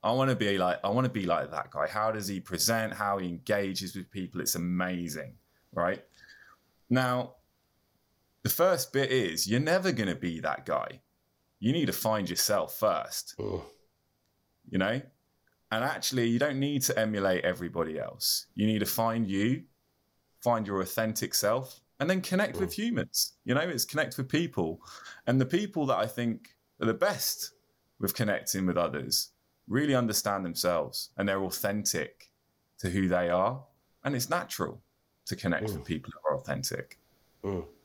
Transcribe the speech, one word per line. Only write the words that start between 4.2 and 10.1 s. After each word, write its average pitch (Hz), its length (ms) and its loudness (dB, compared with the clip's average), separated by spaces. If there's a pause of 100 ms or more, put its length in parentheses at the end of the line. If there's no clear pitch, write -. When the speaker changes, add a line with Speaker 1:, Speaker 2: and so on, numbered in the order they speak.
Speaker 1:
It's - 140 -2
amazing," 87 840 -4 (360)
right? 87 300 0 (840)
Now, 127 460 2 (1080)
the 143 60 0
first 170 440 2
bit 135 180 2
is 95 360 2
you're 117 120 4
never 180 320 2
gonna 104 240 0